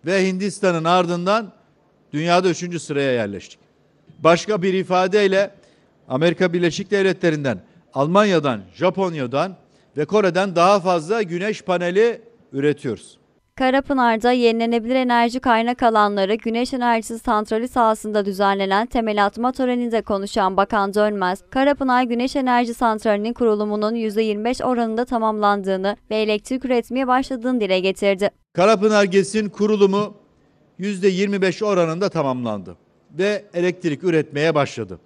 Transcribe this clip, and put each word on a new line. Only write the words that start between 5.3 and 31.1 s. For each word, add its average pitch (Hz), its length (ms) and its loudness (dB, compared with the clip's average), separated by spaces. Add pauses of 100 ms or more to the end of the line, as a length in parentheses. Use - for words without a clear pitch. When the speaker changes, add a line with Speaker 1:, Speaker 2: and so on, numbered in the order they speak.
Speaker 1:
Amerika 165 440 0
Birleşik 175 380 -2
Devletleri'nden, 170 720 0 (340)
Almanya'dan, 151 680 2 (140)
Japonya'dan 165 840 -2 (400)
ve 151 80 -2
Kore'den 185 520 0
daha 185 240 6
fazla 180 420 -2
güneş 180 400 -6
paneli 180 580 0 (320)
üretiyoruz. 139 680 -4 (380)
Speaker 2:
Karapınar'da 254 760 0
yenilenebilir 233 600 0
enerji 247 460 2
kaynak 240 420 0
alanları 208 520 2
güneş 233 400 -4
enerjisi 233 440 -2
santrali 226 500 -2
sahasında 214 560 0
düzenlenen 196 640 0
temel 214 400 0
atma 240 260 -2
töreninde 240 500 -2
konuşan 196 540 -2
Bakan 196 380 0
Dönmez, 202 560 0
Karapınar 262 520 2
Güneş 240 340 -2
Enerji 247 380 0
Santrali'nin 220 580 0
kurulumunun 214 640 0
yüzde 220 280 -2
yirmi 214 220 -2
beş 247 180 -2
oranında 233 420 0
tamamlandığını 202 920 0 (140)
ve 214 60 -2
elektrik 214 480 -2
üretmeye 247 420 -2
başladığını 254 540 -2
dile 185 200 2
getirdi. 190 500 0 (220)
Speaker 1:
Karapınar 208 520 4
gesin 196 440 0
kurulumu 202 720 0 (560)
yüzde 196 300 -2
yirmi 196 340 0